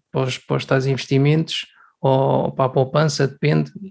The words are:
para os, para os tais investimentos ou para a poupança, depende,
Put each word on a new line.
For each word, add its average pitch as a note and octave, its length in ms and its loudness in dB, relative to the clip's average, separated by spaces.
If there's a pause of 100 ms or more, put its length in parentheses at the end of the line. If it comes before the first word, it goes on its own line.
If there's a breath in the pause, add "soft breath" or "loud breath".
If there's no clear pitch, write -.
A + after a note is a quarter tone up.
(120)
para C3+ 100 -2
os, B2+ 160 -4
para - 180 -4
os - 80 -4
tais C3+ 220 0
investimentos C#3 800 0 (340 soft breath)
ou C3+ 520 2
para C3+ 140 0
a - 20 -4
poupança, C#3+ 580 0
depende, D3+ 440 0 (200)